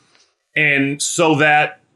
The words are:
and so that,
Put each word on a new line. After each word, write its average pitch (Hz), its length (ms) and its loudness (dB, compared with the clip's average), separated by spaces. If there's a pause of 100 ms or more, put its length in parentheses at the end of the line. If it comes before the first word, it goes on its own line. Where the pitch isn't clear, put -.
(540)
and 143 460 -2
so 160 360 0
that, 151 440 0 (160)